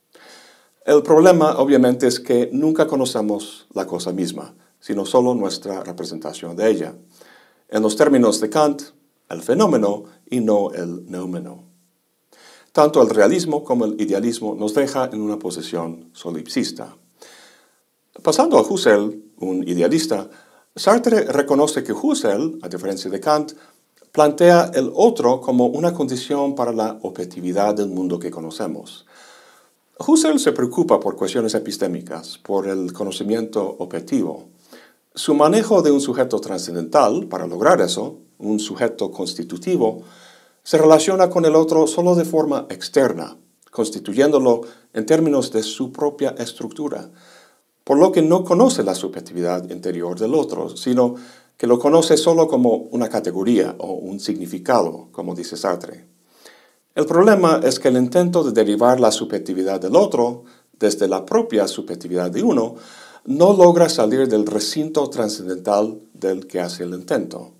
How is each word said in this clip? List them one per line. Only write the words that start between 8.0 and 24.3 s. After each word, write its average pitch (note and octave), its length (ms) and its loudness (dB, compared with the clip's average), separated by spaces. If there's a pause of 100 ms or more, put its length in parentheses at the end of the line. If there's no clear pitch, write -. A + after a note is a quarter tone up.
de A2 100 -4
Kant, D3 320 0 (460)
el - 140 -10
fenómeno A#2+ 600 0 (240)
y B2 120 -2
no G#2 320 0
el F2 360 -10
noumeno. F2+ 580 -10 (1120)
Tanto D3+ 240 6
el A2 80 6
realismo D3+ 560 2
como B2 220 -2
el G#2 120 -6
idealismo G#2+ 560 -4
nos G#2 200 -6
deja C3+ 360 -2
en G#2+ 120 -8
una G#2+ 160 -6
posición E2 760 -10
solipsista. E2 840 -8 (1300)
Pasando E3 360 4
a - 20 8
Husserl, G#2+ 580 2 (200)
un F#2 280 -4
idealista, F#2+ 600 0 (460)
Sartre A3 500 2
reconoce C#3 580 0
que G#2 120 -6
Husserl, D#3 640 -2
a - 80 -14
diferencia F#2+ 420 -8
de F#2+ 80 -6
Kant, D3+ 340 -2 (600)
plantea E3+ 600 4